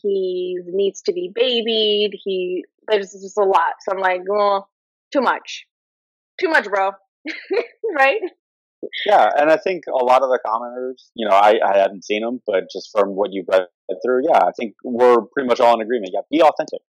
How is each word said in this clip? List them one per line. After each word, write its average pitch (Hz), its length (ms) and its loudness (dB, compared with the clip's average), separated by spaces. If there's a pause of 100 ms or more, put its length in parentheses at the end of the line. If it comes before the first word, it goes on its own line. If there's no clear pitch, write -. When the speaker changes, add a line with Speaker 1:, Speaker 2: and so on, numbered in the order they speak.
Speaker 1:
He 185 640 -4
needs 190 360 -4
to 202 100 -4
be 180 200 -6
babied. 214 920 0
He, 180 400 -4 (240)
there's 196 240 0
just 196 260 -10
a 208 60 4
lot." 175 380 2
So 202 120 -4
I'm 190 60 -6
like, 185 280 0
"Oh, 202 380 0 (460)
too 285 80 2
much. - 460 -4 (760)
Too 359 80 -2
much, 294 160 2
bro." 196 260 -2 (360)
<laughs> 311 40 -12 (640)
Right? 277 240 2 (840)
Speaker 2:
Yeah, 190 320 6
and 151 140 2
I 156 80 6
think 175 300 -4
a 127 160 -2
lot 127 180 4
of 131 80 -2
the 127 160 2
commenters, 123 680 -6
you 113 140 -4
know, 98 80 4
I, 107 260 6
I 101 160 2
haven't 98 260 0
seen 107 200 -4
'em, 120 220 -6
but 95 260 0
just - 200 -12
from 98 240 0
what 98 160 -2
you've 95 160 -8
read 92 180 2 (360)
through, 127 240 0
yeah, 147 120 4
I 90 200 2
think 113 160 -8 (100)
we're 123 360 4 (140)
pretty 135 140 -4
much 120 120 0
all 117 140 6
in 113 80 -2
agreement. 107 320 -4
Yeah, 101 60 -4 (100)
be 151 100 0
authentic. 156 480 2